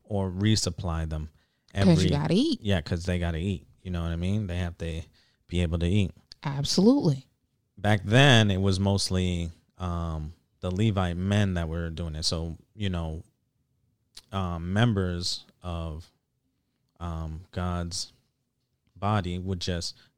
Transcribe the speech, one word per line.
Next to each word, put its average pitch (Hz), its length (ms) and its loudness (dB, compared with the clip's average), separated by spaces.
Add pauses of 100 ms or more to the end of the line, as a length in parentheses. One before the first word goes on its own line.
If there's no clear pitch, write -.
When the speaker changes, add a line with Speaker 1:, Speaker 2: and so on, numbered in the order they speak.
Speaker 1:
or 98 260 -4
resupply 90 760 0
them 78 220 -6 (440)
every 165 200 6
Speaker 2:
'Cause 160 100 4
you 160 60 4
gotta 151 240 0
eat. 277 260 2
Speaker 1:
Yeah, 98 220 0
'cause 85 240 -4
they 90 120 0
gotta 85 200 -2
eat. 92 280 -4 (160)
You 92 80 -10
know 85 120 -4
what 82 100 -2
I 82 40 -2
mean? 98 300 -2
They 87 120 -4
have 87 200 -4
to 80 240 -6 (460)
be 85 120 0
able 85 180 0
to 85 100 2
eat. 98 240 2 (320)
Speaker 2:
Absolutely. 151 800 2 (520)
Speaker 1:
Back 101 260 4
then, 113 460 6
it 92 100 2
was 95 180 2
mostly, 92 720 0 (280)
um, 85 560 -6 (260)
the 92 100 -4
Levite 92 460 0
men 98 380 0
that 85 140 -2
were 82 220 -4
doing 80 260 -6
it. 80 80 -6
So, 82 320 -4 (180)
you 104 160 -4
know, 82 320 -4 (1080)
um, 87 400 -4
members 95 720 0 (180)
of, 82 480 -8 (920)
um, 80 420 -8 (100)
God's 87 600 -4 (840)
body 92 420 -2
would 92 220 -4
just, 87 340 -4 (240)